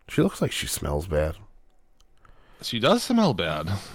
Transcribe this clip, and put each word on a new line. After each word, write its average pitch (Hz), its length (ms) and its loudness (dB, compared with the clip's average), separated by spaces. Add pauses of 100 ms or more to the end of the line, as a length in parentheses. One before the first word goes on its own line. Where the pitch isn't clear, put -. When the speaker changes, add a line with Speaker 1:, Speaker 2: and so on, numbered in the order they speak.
Speaker 1:
She - 140 0
looks 185 200 0
like - 120 -2
she - 140 -4
smells 73 400 -4
bad. 76 280 -2 (1300)
Speaker 2:
She - 180 -4
does 185 240 4
smell 220 300 4
bad. 80 360 -2 (260)